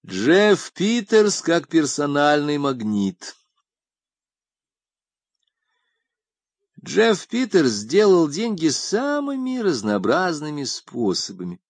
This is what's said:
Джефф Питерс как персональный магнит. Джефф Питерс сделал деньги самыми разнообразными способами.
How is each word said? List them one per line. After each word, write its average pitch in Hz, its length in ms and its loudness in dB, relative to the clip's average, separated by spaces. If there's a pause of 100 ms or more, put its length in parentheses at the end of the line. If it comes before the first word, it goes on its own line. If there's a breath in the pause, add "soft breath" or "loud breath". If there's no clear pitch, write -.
Джефф 165 640 2
Питерс 214 680 2
как 165 240 0
персональный 147 920 0
магнит. 107 760 -4 (3500)
Джефф 214 460 0
Питерс 196 460 0
сделал 165 560 4
деньги 170 400 -2
самыми 262 920 -4
разнообразными 147 1040 -2
способами. 92 1080 -6